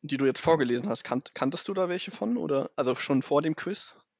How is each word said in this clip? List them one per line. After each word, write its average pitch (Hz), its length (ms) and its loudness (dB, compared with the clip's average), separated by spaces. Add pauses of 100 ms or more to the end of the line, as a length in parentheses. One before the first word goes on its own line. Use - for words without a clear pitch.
die 139 160 -4
du 135 80 2
jetzt 127 160 2
vorgelesen 135 480 4
hast, - 140 -2
kannt-, - 320 -4
kanntest - 320 -2
du 202 60 -2
da 185 160 0
welche 180 220 -6
von? 240 260 -2
Oder, 147 400 -2
also 127 180 2
schon 135 260 2
vor 143 200 2
dem 160 160 0
Quiz? - 380 -8 (240)